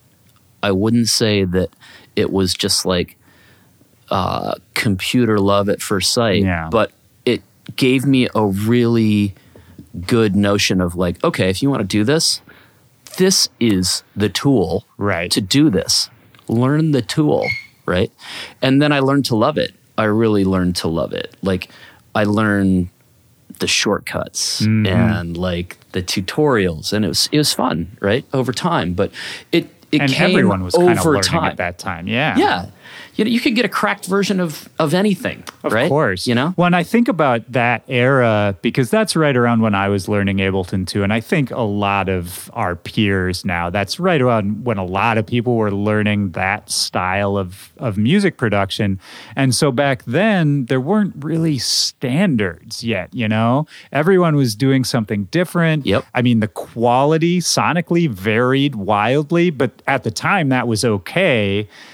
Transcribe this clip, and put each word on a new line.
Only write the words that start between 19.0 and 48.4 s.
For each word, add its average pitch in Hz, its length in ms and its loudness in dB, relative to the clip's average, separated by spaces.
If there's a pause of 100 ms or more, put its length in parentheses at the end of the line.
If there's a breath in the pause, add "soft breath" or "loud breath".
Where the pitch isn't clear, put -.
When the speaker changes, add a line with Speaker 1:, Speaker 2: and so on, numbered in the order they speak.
Speaker 1:
to 120 100 -2
love 131 220 2
it. - 160 -2 (240)
I 110 60 0
really 107 400 2
learned 92 340 0
to - 120 -4
love 82 240 -2
it. 50 280 -10
Like, 92 280 -4 (440 loud breath)
I 107 120 2
learned 101 640 2 (720)
the 87 80 -4
shortcuts - 920 -4
Speaker 2:
Mm-hmm. 110 260 2
Speaker 1:
and, 87 500 0
like, 90 400 -6 (160)
the 92 100 -4
tutorials, 98 880 0
and 107 140 0
it - 20 0
was, - 240 -2
it 147 60 2
was 151 160 2
fun, - 340 -2 (140)
right? 104 320 0
Over 123 180 -2
time, 120 420 -2
but 92 180 -2 (420 loud breath)
it, 170 160 0 (240)
it 151 80 2
Speaker 2:
And 135 100 2
Speaker 1:
came 170 200 2
Speaker 2:
everyone 110 340 2
was 90 100 0
kinda 175 240 6
Speaker 1:
over 160 120 2
Speaker 2:
learning 123 120 2
Speaker 1:
time. 160 280 0
Speaker 2:
at - 60 -10
that 90 200 -4
time, 87 320 -8
yeah. 123 280 -2
Speaker 1:
Yeah. 349 280 0 (500 loud breath)
You 208 80 0
know, 214 80 -2
you 233 80 2
could 240 160 0
get 240 80 2
a 196 60 -2
cracked 202 380 -4
version 190 340 0
of, 160 260 -6 (100)
of 156 160 0
anything, 185 520 -2 (180)
Speaker 2:
Of 151 80 -2
Speaker 1:
right? 117 160 2
Speaker 2:
course. 120 400 0
Speaker 1:
You 120 80 0
know? 135 220 0
Speaker 2:
When 175 160 2
I 175 100 2
think 233 240 2
about 143 420 0
that 120 380 0
era, 120 720 2
because 127 280 0
that's 214 260 0
right 147 220 2
around 120 240 2
when 110 120 2
I 98 140 0
was 101 220 -2
learning 101 300 0
Ableton 95 460 -2
too, 101 160 -2
and 98 120 0
I 117 80 -2
think 147 280 -2
a - 120 -6
lot 101 480 0
of 90 440 -6
our 95 220 -4
peers 95 720 -2
now, 87 240 -2
that's 101 320 -4
right 170 200 2
around 110 440 0
when 113 120 -2
a 95 60 -4
lot 98 340 0
of 110 80 0
people 120 300 -2
were 107 160 0
learning 104 600 0
that 95 380 -4
style 98 680 -2
of, 95 400 -8
of 110 200 -6
music 170 380 2
production. 101 640 -2 (380 loud breath)